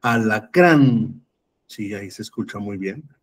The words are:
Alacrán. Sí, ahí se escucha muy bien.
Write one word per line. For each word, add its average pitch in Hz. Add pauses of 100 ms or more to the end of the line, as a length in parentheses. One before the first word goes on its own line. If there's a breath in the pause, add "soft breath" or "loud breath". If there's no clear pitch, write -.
Alacrán. 117 (420)
Sí, 104
ahí 101
se -
escucha -
muy 101
bien. 98 (140)